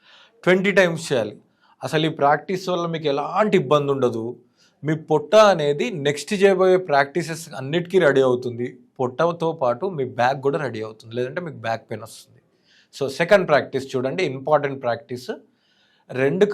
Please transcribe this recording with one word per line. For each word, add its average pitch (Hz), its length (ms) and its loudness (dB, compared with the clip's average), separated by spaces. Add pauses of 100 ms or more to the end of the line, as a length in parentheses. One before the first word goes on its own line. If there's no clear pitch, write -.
(440)
ట్వంటీ 185 360 4
టైమ్స్ 175 300 2
చేయాలి. 110 260 -2 (520)
అసలు 156 220 0
ఈ 151 40 -4 (100)
ప్రాక్టీస్ 151 500 0
వల్ల 170 220 -2
మీకు 156 180 -6
ఎలాంటి 170 500 0
ఇబ్బంది 143 320 2
ఉండదు. 117 300 -2 (640)
మీ 156 60 0 (160)
పొట్ట 151 240 0 (180)
అనేది 147 340 0 (200)
నెక్స్ట్ 143 260 -4 (100)
చేయబోయే 185 380 6 (100)
ప్రాక్టీసెస్ 147 540 0 (160)
అన్నిటికీ 165 460 -2
రెడీ 139 240 6
అవుతుంది. 123 380 -2 (320)
పొట్టతో 160 500 -2 (120)
పాటు 120 240 -2 (120)
మీ 135 80 -4 (120)
బ్యాక్ 127 280 0
కూడా 143 180 0
రెడీ 113 240 -8
అవుతుంది, 110 300 -20
లేదంటే 131 280 -6
మీకు 131 220 -14
బ్యాక్ 113 220 -6
పెయిన్ 110 180 -12
వస్తుంది. - 320 -20 (580)
So, - 60 -6 (160)
సెకండ్ 180 320 4
ప్రాక్టీస్ 131 420 0
చూడండి, 135 300 -2 (100)
ఇంపార్టెంట్ 139 520 -2
ప్రాక్టీస్. 120 440 -6 (920)
రెండు 175 320 2